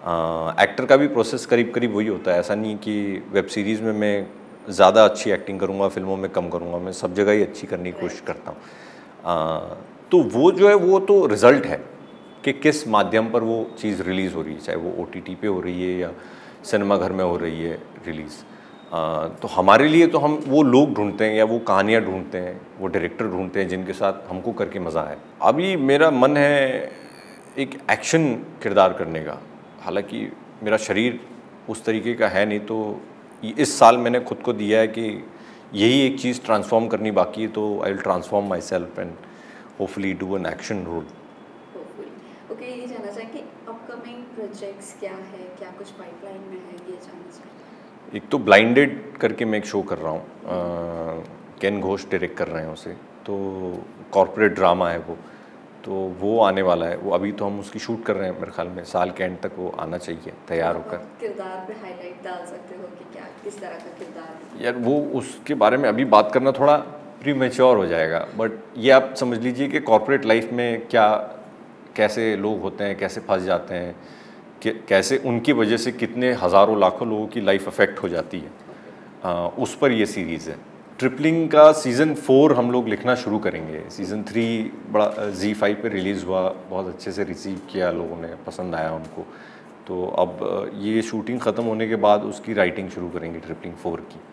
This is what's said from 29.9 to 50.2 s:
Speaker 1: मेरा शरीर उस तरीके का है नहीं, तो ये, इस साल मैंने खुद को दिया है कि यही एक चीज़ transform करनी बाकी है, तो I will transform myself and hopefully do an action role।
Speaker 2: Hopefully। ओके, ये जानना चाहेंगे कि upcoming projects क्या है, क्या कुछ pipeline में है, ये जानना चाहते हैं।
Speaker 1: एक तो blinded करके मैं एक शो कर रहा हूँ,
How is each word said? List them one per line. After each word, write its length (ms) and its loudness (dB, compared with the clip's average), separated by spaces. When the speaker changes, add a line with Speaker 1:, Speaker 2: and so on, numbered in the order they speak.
Speaker 1:
मेरा 140 2
शरीर 440 -2
उस 160 -8
तरीके 300 -2
का 140 2
है 180 2
नहीं, 140 -2
तो 400 -6
ये, 140 -8
इस 200 0
साल 180 10
मैंने 240 0
खुद 180 -8
को 140 -2
दिया 280 2
है 80 4
कि 360 -6
यही 320 4
एक 140 -2
चीज़ 240 -2
transform 440 2
करनी 220 -2
बाकी 320 0
है, 60 -2
तो 360 -4
I 40 -2
will 140 -4
transform 420 -2
myself 420 -4
and 240 -10
hopefully 320 -4
do 140 -6
an 140 -4
action 340 -8
role। 320 -8
Speaker 2:
Hopefully। 1400 -20
ओके, 280 -12
ये 60 -12
जानना 260 -12
चाहेंगे 260 -14
कि 60 -14
upcoming 540 -16
projects 800 -14
क्या 120 -10
है, 360 -16
क्या 200 -14
कुछ 120 -16
pipeline 460 -18
में 200 -16
है, 160 -16
ये 240 -16
जानना 340 -20
चाहते 180 -20
हैं। 100 -20
Speaker 1:
एक 140 -10
तो 100 0
blinded 760 4
करके 280 -2
मैं 140 -2
एक 80 -6
शो 160 -2
कर 160 -6
रहा 140 -6
हूँ, 100 -6